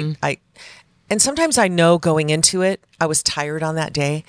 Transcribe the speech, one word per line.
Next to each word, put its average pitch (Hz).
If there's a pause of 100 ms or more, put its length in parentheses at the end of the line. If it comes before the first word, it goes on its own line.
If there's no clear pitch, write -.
(240)
I, 143
I, - (720)
and 214
sometimes 294
I 208
know 170
going 156
into 165
it, 190 (160)
I 165
was 151
tired 151
on 160
that 160
day. 147